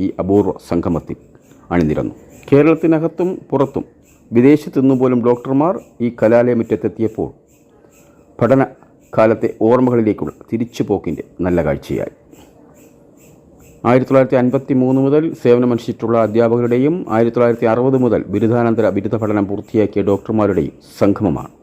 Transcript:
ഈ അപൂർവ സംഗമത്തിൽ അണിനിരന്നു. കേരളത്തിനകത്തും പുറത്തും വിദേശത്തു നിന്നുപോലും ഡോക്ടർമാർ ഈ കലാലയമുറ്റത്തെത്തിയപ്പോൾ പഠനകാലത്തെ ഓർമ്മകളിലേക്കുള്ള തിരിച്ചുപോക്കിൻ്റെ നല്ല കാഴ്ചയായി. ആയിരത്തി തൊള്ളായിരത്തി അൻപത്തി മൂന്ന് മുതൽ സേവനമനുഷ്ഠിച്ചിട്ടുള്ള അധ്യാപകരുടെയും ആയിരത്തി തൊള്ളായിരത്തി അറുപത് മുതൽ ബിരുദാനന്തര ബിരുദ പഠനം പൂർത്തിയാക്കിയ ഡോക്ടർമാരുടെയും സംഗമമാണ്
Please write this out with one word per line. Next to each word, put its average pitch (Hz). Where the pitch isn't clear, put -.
ഈ -
അപൂർവ 95
സംഗമത്തിൽ 85
അണിനിരന്നു. 76
കേരളത്തിനകത്തും 160
പുറത്തും 135
വിദേശത്തു 139
നിന്നുപോലും 127
ഡോക്ടർമാർ 135
ഈ 120
കലാലയമുറ്റത്തെത്തിയപ്പോൾ 113
പഠനകാലത്തെ 117
ഓർമ്മകളിലേക്കുള്ള 120
തിരിച്ചുപോക്കിൻ്റെ 104
നല്ല 87
കാഴ്ചയായി. 71
ആയിരത്തി 127
തൊള്ളായിരത്തി 131
അൻപത്തി 135
മൂന്ന് 131
മുതൽ 151
സേവനമനുഷ്ഠിച്ചിട്ടുള്ള 120
അധ്യാപകരുടെയും 120
ആയിരത്തി 117
തൊള്ളായിരത്തി 120
അറുപത് 131
മുതൽ 107
ബിരുദാനന്തര 113
ബിരുദ 104
പഠനം 104
പൂർത്തിയാക്കിയ 101
ഡോക്ടർമാരുടെയും 101
സംഗമമാണ് 101